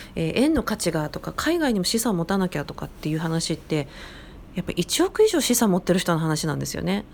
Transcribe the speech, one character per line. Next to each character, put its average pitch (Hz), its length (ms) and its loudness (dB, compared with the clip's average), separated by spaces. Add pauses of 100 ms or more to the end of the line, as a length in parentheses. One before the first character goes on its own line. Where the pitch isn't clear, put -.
(160)
え 165 160 0
ー、 - 40 -
円 294 160 4
の 262 100 2
価 214 140 -2
値 175 160 0
が 151 160 -2
と - 100 -10
か、 - 160 -6
海 339 240 0
外 285 140 2
に 208 80 2
も 180 60 0
資 233 120 0
産 226 200 2
持 165 80 0
た 196 100 2
な 185 140 2
き - 80 -4
ゃ 143 80 -4
と - 80 -10
か - 120 -8
っ - 40 -14
て - 180 -8
い 151 60 0
う 160 40 0
話 165 360 0
っ - 20 -2
て、 147 320 -2 (640)
や 175 80 -2
っ - 20 -10
ぱ - 100 -4
一 - 280 0
億 381 200 4
以 440 60 8
上 339 140 2
資 247 120 2
産 226 160 4
持 180 80 4
っ 175 40 -2
て - 100 2
る 180 60 6
人 175 160 2
の 160 40 2
話 160 280 0
な 147 80 0
ん 139 40 -2
で 139 60 -4
す 139 100 -6
よ - 80 -4
ね。 196 320 -2